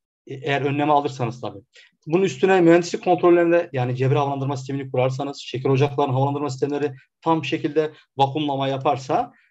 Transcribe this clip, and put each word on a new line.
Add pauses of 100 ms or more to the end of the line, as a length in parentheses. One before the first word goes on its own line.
(260)
E,
eğer
önleme
alırsanız
tabii. (460)
Bunun
üstüne
mühendislik
kontrollerinde
yani
cebir
havalandırma
sistemini
kurarsanız,
şeker
ocaklarının
havalandırma
sistemleri (280)
tam
şekilde (240)
vakumlama
yaparsa (180)